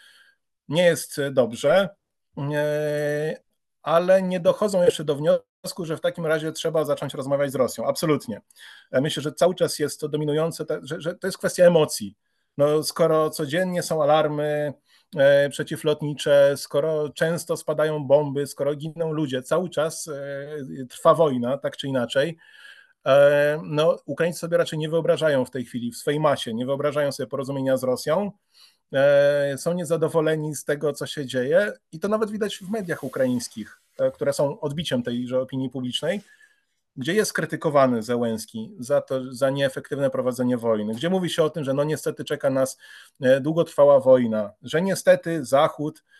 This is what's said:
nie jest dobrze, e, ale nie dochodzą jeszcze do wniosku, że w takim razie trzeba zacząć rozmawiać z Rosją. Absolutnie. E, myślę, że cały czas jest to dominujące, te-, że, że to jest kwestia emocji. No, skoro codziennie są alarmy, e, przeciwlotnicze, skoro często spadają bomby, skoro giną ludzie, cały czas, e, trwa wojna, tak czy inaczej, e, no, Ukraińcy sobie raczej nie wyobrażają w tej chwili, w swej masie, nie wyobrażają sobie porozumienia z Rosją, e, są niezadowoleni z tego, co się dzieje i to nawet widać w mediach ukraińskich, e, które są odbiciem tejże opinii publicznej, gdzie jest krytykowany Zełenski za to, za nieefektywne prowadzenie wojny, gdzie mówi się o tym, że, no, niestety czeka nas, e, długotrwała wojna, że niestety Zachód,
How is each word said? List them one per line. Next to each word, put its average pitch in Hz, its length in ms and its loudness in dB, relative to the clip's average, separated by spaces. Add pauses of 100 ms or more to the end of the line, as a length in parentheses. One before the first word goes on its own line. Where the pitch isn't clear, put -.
(680)
nie 160 160 2
jest 156 360 0 (120)
dobrze, 135 560 2 (500)
e, 147 960 -4 (460)
ale 180 400 2
nie 180 180 -2
dochodzą 185 420 2
jeszcze 165 220 2
do 147 120 -2
wniosku, 170 680 -4
że 156 120 -6
w - 40 -10
takim 175 260 -4
razie 156 260 -2
trzeba 160 320 -2
zacząć 139 300 -4
rozmawiać 139 380 -2
z - 20 -4
Rosją. 120 320 -2
Absolutnie. 139 540 -2 (520)
E, 131 80 2
myślę, 147 220 -2
że 143 100 -4
cały 175 220 2
czas 165 240 -2
jest 147 220 -4
to 151 80 -6
dominujące, 151 560 -2
te-, - 180 -6
że, - 180 -10
że 170 140 -6
to - 120 -8
jest 190 120 -8
kwestia 180 260 2
emocji. 151 520 4 (420)
No, 151 240 2
skoro 156 480 2
codziennie 170 520 -2
są 160 200 -2
alarmy, 151 720 0 (420)
e, 143 340 6
przeciwlotnicze, 147 1080 2
skoro 151 520 -2
często 165 480 -2
spadają 151 480 -2
bomby, 143 420 2
skoro 143 280 -2
giną 160 380 -6
ludzie, 135 300 -4
cały 170 280 -2
czas, 156 380 -4
e, 143 800 -10
trwa - 280 4
wojna, 135 440 2
tak - 180 -6
czy 143 120 -8
inaczej, 135 480 -2 (720)
e, 143 580 6
no, 160 420 2
Ukraińcy 170 320 -2
sobie 170 180 -2
raczej 165 220 0
nie 156 100 -2
wyobrażają 156 560 2
w - 60 -10
tej 127 140 -6
chwili, 117 260 -8
w 117 60 -12
swej 147 240 -2
masie, 135 340 0
nie 123 120 -4
wyobrażają 143 460 -2
sobie 127 140 -8
porozumienia 135 500 -2
z 127 60 -4
Rosją, 151 500 -2 (600)
e, 143 640 4
są 165 140 -2
niezadowoleni 156 800 0
z - 100 -12
tego, 147 280 -2
co 143 140 -8
się 143 200 -8
dzieje 143 460 0 (200)
i 160 80 -12
to 202 80 -2
nawet 214 220 0
widać 214 260 -4
w 180 140 -14
mediach 185 340 -6
ukraińskich, 123 760 -4 (180)
e, 131 120 0
które 139 220 -2
są 143 280 -2
odbiciem 143 420 -4
tejże 123 380 -4
opinii 131 300 -6
publicznej, 139 500 -4 (760)
gdzie 139 180 -4
jest 208 180 0
krytykowany 143 720 2
Zełenski 117 760 -4
za 139 220 0
to, 131 320 -6
za 135 180 0
nieefektywne 139 600 -2
prowadzenie 127 460 0
wojny, 110 380 0
gdzie 143 160 -4
mówi 180 200 0
się 165 120 0
o 151 80 0
tym, 156 140 -8
że, 135 100 -2
no, 143 100 0
niestety 151 400 -4
czeka 143 260 -2
nas, 135 280 -2 (420)
e, 135 200 4
długotrwała 143 600 4
wojna, 117 520 4 (100)
że 151 200 -2
niestety 180 640 2
Zachód, 147 600 0 (160)